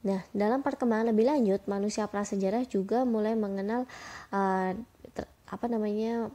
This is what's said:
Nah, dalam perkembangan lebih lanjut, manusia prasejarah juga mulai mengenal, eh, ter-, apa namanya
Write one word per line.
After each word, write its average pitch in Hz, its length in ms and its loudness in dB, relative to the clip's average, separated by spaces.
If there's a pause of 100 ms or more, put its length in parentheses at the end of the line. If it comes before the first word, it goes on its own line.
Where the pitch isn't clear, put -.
Nah, 196 240 0
dalam 214 320 2
perkembangan 233 480 0
lebih 220 160 4
lanjut, 226 400 2
manusia 202 400 -2
prasejarah 202 640 -2
juga 202 320 0
mulai 220 320 2
mengenal, 214 560 -2 (400)
eh, 190 480 2 (400)
ter-, - 140 -10 (180)
apa - 160 -6
namanya 220 680 0